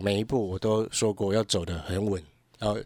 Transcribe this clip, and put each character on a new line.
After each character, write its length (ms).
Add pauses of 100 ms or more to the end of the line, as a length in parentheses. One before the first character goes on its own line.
每 160
一 60
步 260
我 80
都 320
说 240
过 180
要 120
走 200
得 140
很 260
稳， 160 (380)
要 280